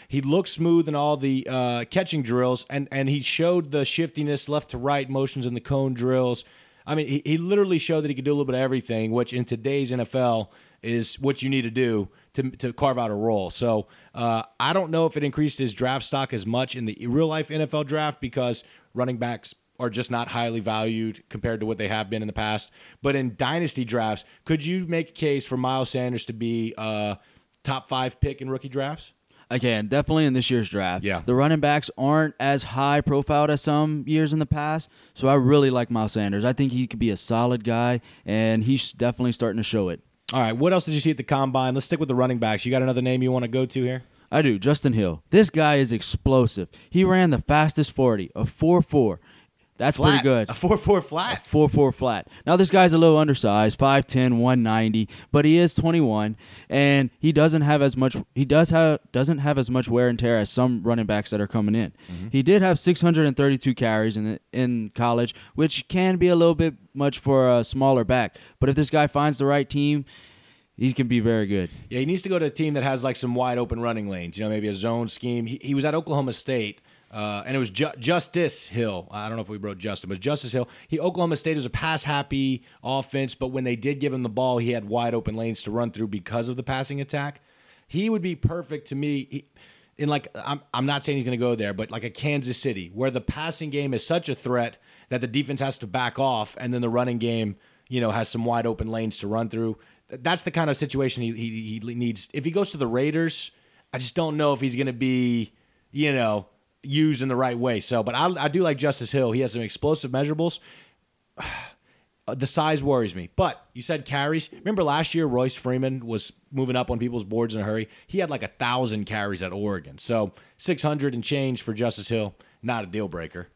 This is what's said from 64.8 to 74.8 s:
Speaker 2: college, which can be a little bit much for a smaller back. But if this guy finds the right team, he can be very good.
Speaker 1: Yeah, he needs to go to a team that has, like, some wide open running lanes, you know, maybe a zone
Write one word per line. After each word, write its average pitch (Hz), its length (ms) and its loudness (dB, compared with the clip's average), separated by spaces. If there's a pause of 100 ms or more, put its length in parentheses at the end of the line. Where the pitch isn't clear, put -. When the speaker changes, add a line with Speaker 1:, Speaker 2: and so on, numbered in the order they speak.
Speaker 2:
college, 120 400 0 (220)
which 156 320 0
can 185 300 2
be 180 100 4
a 175 80 6
little 170 180 6
bit 156 200 2 (200)
much 143 240 0
for 131 400 4
a 113 60 2
smaller 135 400 4
back. 117 320 0 (240)
But 131 80 4
if 139 80 2
this 151 140 2
guy 151 180 4
finds 147 300 0
the 139 80 2
right 143 220 2
team, 143 360 0 (720)
he 127 160 2
can 123 160 0
be 120 100 2
very 110 300 2
good. 95 200 0 (220)
Speaker 1:
Yeah, 123 80 -4
he 135 80 -2
needs 185 160 0
to 196 60 -6
go 180 100 0
to 156 80 0
a 143 40 -2
team 151 240 -2
that 131 100 0
has, 135 180 -2
like, 127 140 -2
some 123 180 -2
wide 123 240 0
open 117 220 -2
running 113 280 -2
lanes, 90 300 -8
you 107 60 -4
know, 107 60 -2
maybe 107 180 -2
a 104 40 -2
zone 117 360 -2